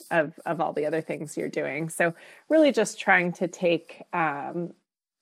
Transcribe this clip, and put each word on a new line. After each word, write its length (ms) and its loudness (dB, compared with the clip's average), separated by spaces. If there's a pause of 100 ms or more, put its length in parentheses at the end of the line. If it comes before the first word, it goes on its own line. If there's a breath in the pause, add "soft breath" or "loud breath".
(100)
of, 240 0 (120)
of 140 -4
all 120 -2
the 140 -2
other 140 -2
things 360 -10
you're 120 -4
doing. 400 -4
So 260 0 (340 soft breath)
really 220 6
just 280 0
trying 360 2
to 140 -2
take, 540 -2 (100)
um, 600 -4 (500)